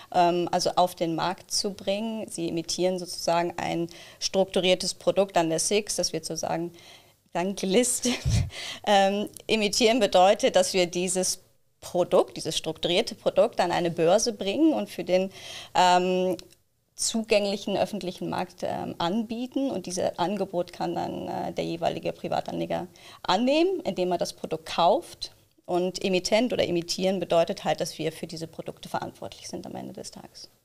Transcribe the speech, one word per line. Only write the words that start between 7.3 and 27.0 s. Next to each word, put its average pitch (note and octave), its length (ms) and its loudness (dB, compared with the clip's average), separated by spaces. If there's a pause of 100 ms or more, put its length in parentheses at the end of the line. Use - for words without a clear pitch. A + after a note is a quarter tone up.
dann F#3 220 -2
gelistet. A#3+ 600 0
<laughs> - 680 -2
Ähm, G3+ 420 4 (160)
emittieren A3 540 4
bedeutet, G3 560 6
dass F#3 180 4
wir F3+ 140 4
dieses F3+ 540 -2 (380)
Produkt, - 580 2
dieses D#3 200 -6
strukturierte F3 560 0
Produkt - 460 2
an F3+ 140 2
eine E3+ 180 2
Börse F3+ 400 4
bringen A3 420 2
und G#3 160 -2
für - 140 -8
den, F#3 280 2 (440)
ähm, F3+ 600 4 (580)
zugänglichen G#3 800 0
öffentlichen F3+ 540 -4
Markt, - 320 -6
ähm, - 380 -6
anbieten. A#3 680 -2
Und F3+ 160 -6
dieses F3+ 320 -4
Angebot F3+ 540 -2
kann F3 240 -6
dann, F3+ 320 -6
äh, F3+ 240 -6
der E3+ 140 -4
jeweilige E3 480 -4
Privatanleger E3 720 -4 (360)
annehmen, D4 580 2
indem F3+ 320 -2
er F3 40 0
das - 140 -4
Produkt - 360 -10
kauft. - 640 0 (320)
Und F3+ 400 -2
Emittent G#3 480 2
oder F#3 120 2
emittieren F3+ 540 0